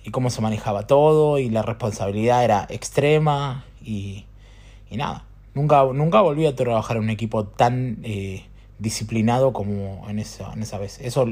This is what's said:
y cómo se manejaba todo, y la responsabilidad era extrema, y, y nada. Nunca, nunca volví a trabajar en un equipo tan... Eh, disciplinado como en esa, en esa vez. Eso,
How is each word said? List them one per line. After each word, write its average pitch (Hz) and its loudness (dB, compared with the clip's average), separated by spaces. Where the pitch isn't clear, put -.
y 107 -12
cómo 127 0
se 113 -6
manejaba 107 -2
todo, 147 4
y 127 -2
la 110 0
responsabilidad 110 0
era 101 2
extrema, 143 0
y, 98 -10
y 107 -10
nada. 95 -6
Nunca, 143 6
nunca 151 4
volví 160 2
a 139 0
trabajar 117 0
en 110 0
un 113 0
equipo 110 -2
tan... 123 0
Eh, 98 -8
disciplinado 113 0
como 98 -6
en 104 -6
esa, - -12
en 107 -8
esa 104 -8
vez. 101 -10
Eso, 123 0